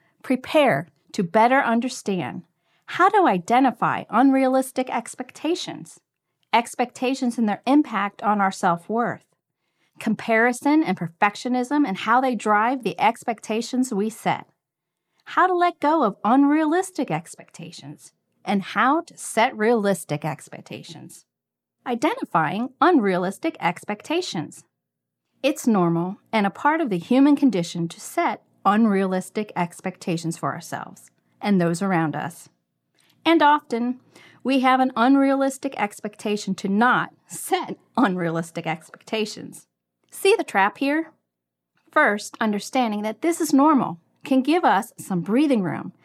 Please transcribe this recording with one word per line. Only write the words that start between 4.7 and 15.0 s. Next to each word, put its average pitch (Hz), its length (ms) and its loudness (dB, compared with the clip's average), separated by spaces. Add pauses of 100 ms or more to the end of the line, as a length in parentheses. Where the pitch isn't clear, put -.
expectations, - 1120 -8 (500)
expectations 247 840 -2
and 226 100 0
their 202 180 -4
impact 233 580 0
on 208 180 0
our 190 100 2
self-worth, 190 720 -2 (760)
comparison 233 840 2
and 190 160 -2
perfectionism 247 880 -2
and 190 120 -4
how 233 240 2
they 262 120 0
drive 220 500 0
the - 180 -4
expectations 233 920 -2
we 208 160 -2
set, - 380 -4 (800)